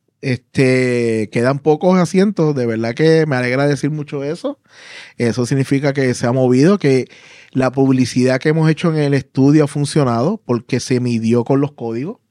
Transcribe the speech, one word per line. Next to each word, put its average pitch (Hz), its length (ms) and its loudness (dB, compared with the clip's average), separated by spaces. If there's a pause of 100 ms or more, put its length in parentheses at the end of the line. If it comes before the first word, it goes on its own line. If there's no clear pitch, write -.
(200)
Este, 123 1120 0
quedan 127 280 0
pocos 180 380 2
asientos. 180 580 0
De 127 100 -2
verdad 113 280 -2
que 160 320 2
me 143 120 -2
alegra 127 300 0
decir 143 220 -2
mucho 147 360 -8
eso. 180 340 -8 (580)
Eso 120 280 0
significa 139 480 0
que 131 200 0
se 120 140 -4
ha 120 60 0
movido, 131 440 4
que 127 280 0 (460)
la 127 200 0
publicidad 131 680 2
que 156 100 -2
hemos 156 200 2
hecho 160 200 -2
en 156 80 -2
el 143 160 0
estudio 139 500 2
ha 139 40 0
funcionado 143 760 -2
porque 120 360 -2
se 123 180 -2
midió 117 460 0
con 139 160 0
los 143 100 -4
códigos. 123 460 -10 (140)